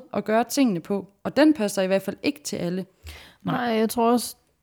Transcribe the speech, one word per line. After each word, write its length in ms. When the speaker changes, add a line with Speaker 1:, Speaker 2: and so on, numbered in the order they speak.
Speaker 1:
at 120
gøre 180
tingene 360
på, 280
og 140
den 160
passer 280
i 60
hvert 140
fald 220
ikke 200
til 120
alle. 300
Speaker 2:
Nej. 120
Speaker 3:
Nej, 240
jeg 100
tror 220
også, 240